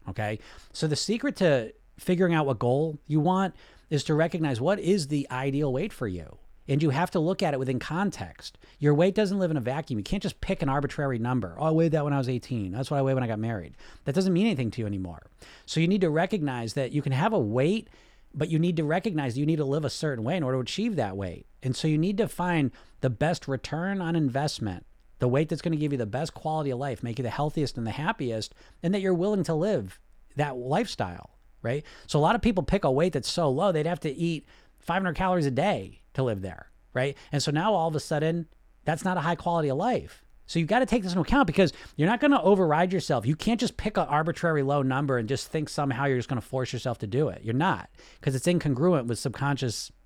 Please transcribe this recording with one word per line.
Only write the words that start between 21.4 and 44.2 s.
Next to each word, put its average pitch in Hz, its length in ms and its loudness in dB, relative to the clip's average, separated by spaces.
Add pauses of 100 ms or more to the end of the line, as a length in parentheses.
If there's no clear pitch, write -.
And 131 140 -2
so - 120 -2
you 151 100 2
need 190 220 0
to 208 80 2
find 165 440 0 (300)
the 131 80 2
best 147 380 -2
return 170 520 -4
on 170 160 -2
investment, 135 680 -2 (340)
the 123 80 2
weight 139 220 2
that's 160 140 -4
gonna 165 120 0
give 151 160 0
you 139 60 -2
the 120 80 -2
best 127 280 -6
quality 156 360 -4
of 123 100 -4
life, 135 240 -6
make 117 140 -6
you 131 60 -4
the 117 80 -2
healthiest 147 460 -2
and 117 100 -4
the 110 40 -4
happiest, 135 640 -4 (280)
and 170 120 0
that 202 80 0
you're 190 120 2
willing 190 300 2
to 165 120 0
live 156 440 -2 (380)
that 143 180 0
lifestyle, 123 760 -4 (320)
right? 139 200 -2 (220)
So - 140 2
a - 20 4
lot 175 140 6
of 220 60 0
people 190 220 2
pick 190 220 2
a 139 60 4
weight 156 220 4
that's 131 160 -2
so 165 200 2
low, 165 220 2
they'd 156 160 0
have 170 140 -2
to 156 100 -4
eat 160 360 -2 (320)
five 180 220 -2
hundred 175 140 0
calories 185 320 2
a 139 40 0
day 127 500 -2 (120)
to 135 100 0
live 110 180 0
there, 92 300 -12 (220)
right? 135 240 -2 (140)
And 143 100 0
so 151 100 -2
now 175 220 2
all 165 140 2
of 156 80 -2
a 147 40 0
sudden, 160 480 -2 (360)
that's - 220 -2
not 185 120 0
a 170 40 -2
high 165 140 0
quality 165 340 0
of 135 80 0
life. 190 460 -2 (220)
So - 140 -2
you 165 60 2
gotta 226 200 2
take 226 180 0
this 180 100 -2
into 185 80 2
account 240 260 4
because 165 240 4 (240)
you're 156 140 2
not 233 100 2
gonna 285 220 6
override 180 500 4
yourself. 147 340 0
You 147 100 2
can't 220 240 0
just - 180 -2
pick - 180 -4
an 180 120 2
arbitrary 160 560 0